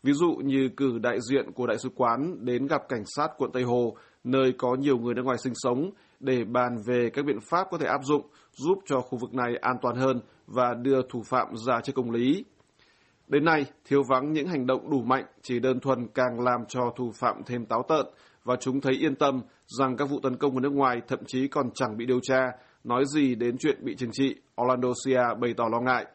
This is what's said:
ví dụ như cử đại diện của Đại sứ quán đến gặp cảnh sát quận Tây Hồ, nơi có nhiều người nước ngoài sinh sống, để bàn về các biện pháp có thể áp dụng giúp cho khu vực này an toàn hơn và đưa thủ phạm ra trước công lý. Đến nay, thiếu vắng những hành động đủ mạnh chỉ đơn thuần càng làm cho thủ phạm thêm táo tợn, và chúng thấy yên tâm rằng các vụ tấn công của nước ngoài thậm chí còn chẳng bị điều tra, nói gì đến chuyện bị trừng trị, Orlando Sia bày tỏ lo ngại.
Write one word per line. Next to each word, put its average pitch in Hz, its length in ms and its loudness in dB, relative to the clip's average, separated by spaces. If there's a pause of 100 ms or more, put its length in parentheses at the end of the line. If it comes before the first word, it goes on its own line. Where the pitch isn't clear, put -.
ví 139 100 4
dụ 165 300 4
như 135 340 2
cử 127 240 0
đại 113 160 0 (120)
diện 135 220 0
của 123 160 -4
Đại 107 100 2
sứ 131 180 -6
quán 131 500 0
đến 127 220 0
gặp 147 220 0
cảnh 113 160 -4
sát 151 220 -2 (100)
quận 131 160 -2
Tây 127 100 0
Hồ, 120 320 2 (280)
nơi 131 340 4
có 127 220 0
nhiều 139 180 2
người 120 160 -2
nước 123 120 -2
ngoài 123 120 0
sinh 123 180 -6
sống, 135 360 -2 (280)
để 127 240 0
bàn 120 340 0 (100)
về 120 260 2
các 139 120 -2
biện 120 140 -2 (100)
pháp 180 220 0
có 175 60 -6
thể 147 100 -2
áp 139 160 0
dụng 143 240 0 (240)
giúp 170 340 0
cho 131 160 0
khu 123 200 -8
vực 110 120 -8
này 120 280 -2
an 123 200 0
toàn 120 140 0
hơn 131 260 2 (260)
và 123 340 0
đưa 135 280 4
thủ 117 200 -8
phạm 127 180 2 (200)
ra 120 160 2
trước 139 120 -6
công 117 160 -2
lý. 127 340 2 (840)
Đến 147 180 2
nay, 156 200 2 (200)
thiếu 139 240 4
vắng 135 220 2
những 156 160 0
hành 143 180 -2
động 131 240 0
đủ 139 120 2
mạnh 127 240 0 (160)
chỉ 120 180 -4
đơn 127 200 2
thuần 123 280 -2
càng 123 320 0
làm 123 280 2
cho 127 140 -4 (140)
thủ 123 240 -4
phạm 120 160 0 (100)
thêm 120 200 -6
táo 117 220 0
tợn, 151 180 2 (380)
và 123 160 0
chúng 135 220 -2
thấy 135 120 2
yên 135 220 0
tâm 135 260 0 (380)
rằng 131 180 0
các 143 120 -2
vụ 143 140 -4
tấn 127 140 -2
công 139 160 0
của 131 60 -2
nước 143 140 0
ngoài 127 340 2
thậm 131 200 -4
chí 131 200 -2
còn 135 260 -2
chẳng 110 240 -2
bị 117 80 -6
điều 127 180 2
tra, 131 180 2 (420)
nói 123 200 2 (100)
gì 135 220 4
đến 120 220 -2
chuyện 147 260 0
bị 127 120 -6
trừng 123 180 -6
trị, 135 220 0 (260)
Orlando 123 280 2 (160)
Sia 127 160 4 (200)
bày 120 160 0
tỏ 120 140 0
lo 117 80 0
ngại. 123 360 0